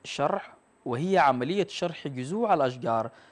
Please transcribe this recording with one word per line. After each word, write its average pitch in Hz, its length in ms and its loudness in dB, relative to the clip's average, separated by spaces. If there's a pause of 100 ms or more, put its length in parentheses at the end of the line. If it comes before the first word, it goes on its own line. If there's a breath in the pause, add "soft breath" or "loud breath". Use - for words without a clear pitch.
شرح، 165 500 -2 (300)
وهي 160 340 0
عملية 143 520 2
شرح 170 380 -6
جذوع 170 460 0
الأشجار 123 560 0 (220 loud breath)